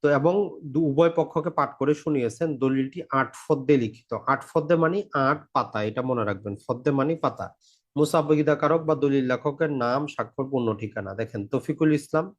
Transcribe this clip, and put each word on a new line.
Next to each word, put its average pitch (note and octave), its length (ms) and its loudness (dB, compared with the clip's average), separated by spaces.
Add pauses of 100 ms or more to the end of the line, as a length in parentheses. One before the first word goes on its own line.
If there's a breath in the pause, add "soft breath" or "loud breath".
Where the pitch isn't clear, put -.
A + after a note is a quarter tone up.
তো D3 60 2 (120)
এবং E3 140 2 (400)
দু-, D#3+ 160 2
উভয় E3 300 4
পক্ষকে D3+ 400 -2
পাঠ C#3 100 0 (100)
করে C#3 140 2 (100)
শুনিয়েছেন। C#3+ 440 -2 (160)
দলিলটি C3+ 360 0 (200)
আট B2 120 -2 (120)
ফদ্দে C#3 400 2
লিখিত, - 280 -8 (220)
আট C3+ 160 -2
ফদ্দে D#3+ 340 2
মানে E3 140 2 (320)
আট D3 100 0 (160)
পাতা, A#2 240 0 (100)
এটা A#2+ 200 -4
মনে A#2+ 200 0
রাখবেন, G2+ 240 -6 (100)
ফদ্দে B2+ 360 -2
মানে D3+ 140 0 (100)
পাতা। - 220 -4 (520 soft breath)
মুসাবগিদাকারক D3+ 920 2
বা D#3 140 4
দলিল C#3 280 2
লেখকের D3 400 -2 (120)
নাম, B2 180 0 (120)
স্বাক্ষর, B2+ 380 -6
পূর্ণ A#2+ 160 0 (140)
ঠিকানা। G2+ 380 -8
দেখেন A2+ 220 -6 (100)
তফিকুল D#3 380 0 (100)
ইসলাম D#3+ 260 -4 (140)